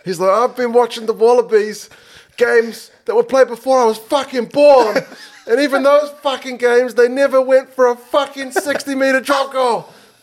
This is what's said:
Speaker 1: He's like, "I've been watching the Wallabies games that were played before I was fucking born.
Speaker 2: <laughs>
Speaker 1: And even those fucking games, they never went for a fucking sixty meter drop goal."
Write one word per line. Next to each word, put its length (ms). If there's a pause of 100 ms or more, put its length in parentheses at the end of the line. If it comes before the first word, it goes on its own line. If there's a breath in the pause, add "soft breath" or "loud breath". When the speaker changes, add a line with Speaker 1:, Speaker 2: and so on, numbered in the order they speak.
Speaker 1:
He's 140
like, 120
"I've 260
been 160
watching 340
the 80
Wallabies 720 (480 loud breath)
games 540 (140 soft breath)
that 100
were 80
played 240
before 320
I 60
was 140
fucking 480
born. 560
Speaker 2:
<laughs> 40 (400 loud breath)
Speaker 1:
And 120
even 240
those 280 (120)
fucking 360
games, 360
they 140
never 320
went 300
for 180
a 80
fucking 560
sixty 420
meter 260
drop 320
goal." 360 (340 loud breath)